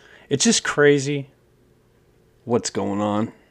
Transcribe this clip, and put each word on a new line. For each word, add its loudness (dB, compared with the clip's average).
it's -2
just 2
crazy 2
what's -2
going -4
on. -2